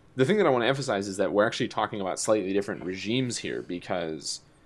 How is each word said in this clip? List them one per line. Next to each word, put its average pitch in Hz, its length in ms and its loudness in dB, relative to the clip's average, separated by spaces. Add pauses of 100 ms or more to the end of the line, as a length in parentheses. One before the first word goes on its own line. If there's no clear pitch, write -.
(160)
the 127 80 4
thing 202 140 4
that 190 80 6
I 151 40 6
wanna 120 160 4
emphasize 120 420 0
is 95 100 -4
that 95 140 2
we're 104 140 6
actually 117 220 -2
talking 107 320 -2
about 90 180 -4
slightly 101 360 2
different 98 300 -2
regimes 104 540 -2
here 62 240 -4
because 85 760 -6 (260)